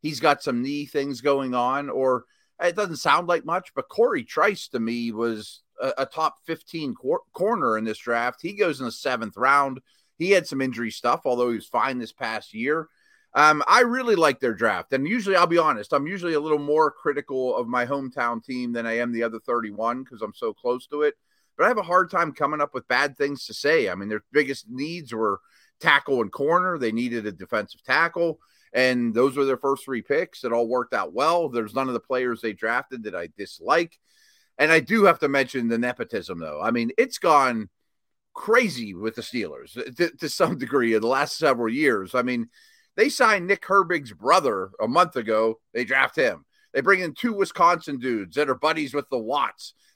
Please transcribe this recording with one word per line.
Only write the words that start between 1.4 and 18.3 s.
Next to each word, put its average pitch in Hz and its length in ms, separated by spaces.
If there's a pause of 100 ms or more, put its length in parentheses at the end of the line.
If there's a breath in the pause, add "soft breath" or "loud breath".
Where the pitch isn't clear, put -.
on, 131 360
or 127 340 (340)
it 175 160
doesn't 180 220
sound 165 320
like 175 160
much, 175 300
but - 160
Corey 208 340
Trice 185 440
to 120 120
me 117 320
was 110 480 (180)
a, 131 200
a 135 80
top 156 300 (100)
fifteen 156 480
cor-, 151 260 (140)
corner 170 420
in 110 80
this 110 140
draft. 120 420
He 202 140
goes 175 260
in 131 60
the 113 60
seventh 113 440
round. 135 440 (360)
He 175 140
had 180 160
some 135 160
injury 120 280
stuff, 123 360
although 123 240
he 117 60
was - 100
fine 123 320
this 113 140
past 110 420
year. 147 340 (460)
Um, 151 340
I 226 140
really 240 320
like 156 260
their 120 140
draft. 101 400
And 135 120
usually, 196 300
I'll 175 100
be 170 120
honest, 143 340
I'm 143 140
usually 175 260
a 147 80
little 151 180
more 147 320
critical 131 640
of 120 140
my 123 160
hometown 123 580